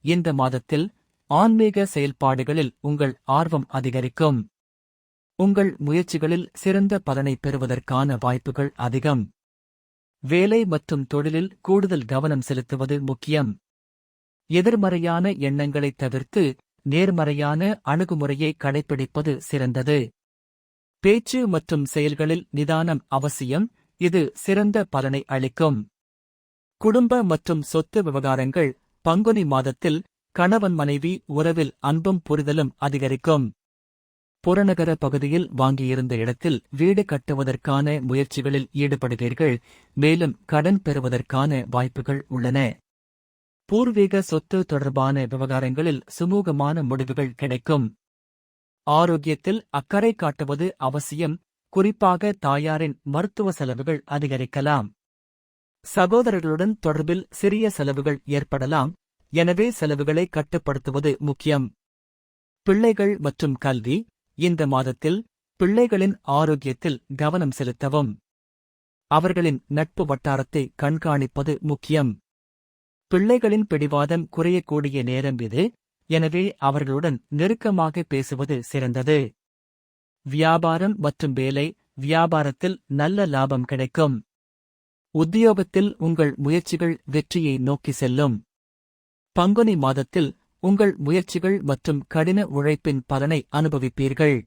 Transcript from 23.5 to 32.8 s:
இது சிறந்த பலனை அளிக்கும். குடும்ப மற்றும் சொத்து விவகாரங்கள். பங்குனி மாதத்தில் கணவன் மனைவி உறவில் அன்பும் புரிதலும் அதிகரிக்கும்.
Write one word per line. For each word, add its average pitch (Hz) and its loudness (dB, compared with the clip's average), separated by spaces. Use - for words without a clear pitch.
இது 175 4
சிறந்த 208 2
பலனை 135 -2
அளிக்கும். 135 0
குடும்ப 240 4
மற்றும் 160 0
சொத்து 160 -2
விவகாரங்கள். 135 0
பங்குனி 208 4
மாதத்தில் 139 0
கணவன் 185 2
மனைவி 143 -2
உறவில் 156 0
அன்பும் 165 0
புரிதலும் 147 0
அதிகரிக்கும். 135 0